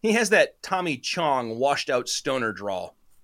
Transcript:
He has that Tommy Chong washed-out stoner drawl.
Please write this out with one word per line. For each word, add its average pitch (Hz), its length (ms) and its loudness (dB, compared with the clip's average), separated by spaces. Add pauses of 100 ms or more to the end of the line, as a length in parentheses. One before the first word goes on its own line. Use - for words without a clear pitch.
He 220 120 2
has 220 160 2
that 180 320 4
Tommy 180 360 -2
Chong 131 600 -2
washed-out 131 500 0
stoner 127 440 -2
drawl. 95 440 -6 (280)